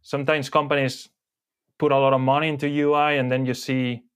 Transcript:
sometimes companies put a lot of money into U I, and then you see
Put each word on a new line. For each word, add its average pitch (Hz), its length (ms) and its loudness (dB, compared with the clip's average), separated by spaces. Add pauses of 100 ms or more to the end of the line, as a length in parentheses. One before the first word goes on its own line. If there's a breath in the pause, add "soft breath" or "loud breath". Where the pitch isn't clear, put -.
sometimes 143 480 -2
companies 147 580 -2 (680)
put 147 140 2
a 135 60 4
lot 135 140 4
of 131 80 2
money 143 280 2
into 147 200 -4
U 147 260 0
I, 147 180 2
and 131 180 0
then 127 160 -2
you 123 80 -2
see 123 480 -4 (140)